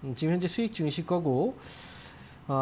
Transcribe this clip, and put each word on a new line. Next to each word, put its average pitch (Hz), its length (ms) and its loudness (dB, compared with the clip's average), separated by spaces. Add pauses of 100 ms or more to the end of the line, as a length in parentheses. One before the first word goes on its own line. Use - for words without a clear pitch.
음, 131 120 -4
지금 156 180 2
현재 180 140 2
수익 226 260 0
중이실 160 320 0
거고, 175 500 2 (920)
어, 139 140 0